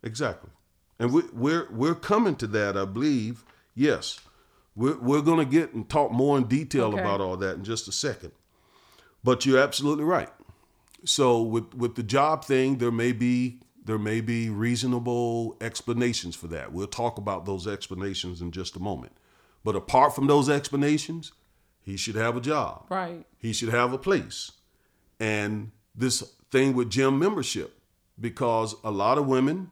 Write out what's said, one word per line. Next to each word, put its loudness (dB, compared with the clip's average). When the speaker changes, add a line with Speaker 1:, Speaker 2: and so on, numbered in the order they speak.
Speaker 1:
Exactly. -6
And 0
we, 4
we're, 0
we're 0
coming 2
to -6
that, 0
I 0
believe. -2
Yes. 0
We're, 0
we're 2
gonna 4
get 2
and -8
talk 2
more 4
in 4
detail 0
Speaker 2:
Okay. -2
Speaker 1:
about 0
all -2
that -2
in -10
just -6
a -8
second. -6
But 2
you're 8
absolutely 0
right. 0
So 4
with, -2
with -2
the -4
job 2
thing, 2
there 2
may 0
be, 0
there -2
may 0
be -2
reasonable 0
explanations -2
for -16
that. -10
We'll -6
talk -4
about -6
those -6
explanations -8
in -8
just -10
a -10
moment. -8
But -2
apart 4
from 0
those 6
explanations, 0
he -10
should -6
have 0
a -4
job. -4
Speaker 2:
Right. -6
Speaker 1:
He -4
should -2
have 2
a -4
place. -2
And -2
this -2
thing 4
with 0
gym 4
membership, -2
because 0
a -4
lot 2
of 2
women 2